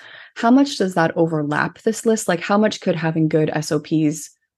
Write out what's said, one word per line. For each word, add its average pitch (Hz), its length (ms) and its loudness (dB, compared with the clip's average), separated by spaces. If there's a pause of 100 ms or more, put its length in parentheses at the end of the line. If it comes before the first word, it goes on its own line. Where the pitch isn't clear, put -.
(360)
How 233 140 2
much 277 260 4
does 185 180 -2
that 165 220 0
overlap 156 600 0
this - 260 -4
list? 220 240 0
Like, 175 120 0
how 208 180 0
much 214 240 0
could 175 140 0
having 160 320 0
good 156 260 2
S 160 180 -4
O 147 80 0
Ps 151 500 -2 (280)